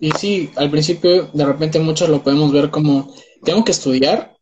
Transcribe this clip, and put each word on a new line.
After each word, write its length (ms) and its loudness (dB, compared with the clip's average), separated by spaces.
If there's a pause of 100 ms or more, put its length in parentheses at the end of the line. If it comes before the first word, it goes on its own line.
Y 120 -2
sí, 440 -4
al 140 -2
principio 600 2
de 120 0
repente 340 0
muchos 300 0
lo 140 2
podemos 300 2
ver 180 2
como, 420 0 (320)
"Tengo 200 2
que 80 0
estudiar". 680 -2